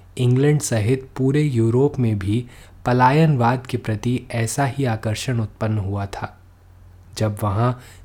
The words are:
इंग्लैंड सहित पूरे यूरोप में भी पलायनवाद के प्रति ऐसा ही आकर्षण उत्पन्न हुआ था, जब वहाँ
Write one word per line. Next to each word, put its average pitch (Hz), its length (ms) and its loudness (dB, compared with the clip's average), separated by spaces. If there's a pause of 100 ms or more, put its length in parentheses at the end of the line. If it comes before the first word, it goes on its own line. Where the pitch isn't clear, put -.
(180)
इंग्लैंड 135 440 2
सहित 120 560 -2
पूरे 139 240 2
यूरोप 127 580 2
में 110 200 0
भी 104 260 -2 (400)
पलायनवाद 127 840 4
के 123 100 -4
प्रति 117 540 -4
ऐसा 120 340 -2
ही 131 200 -4
आकर्षण 113 540 -4
उत्पन्न 107 380 -4
हुआ 101 280 -4
था, - 340 -10 (800)
जब 104 260 -2
वहाँ 110 380 0 (240)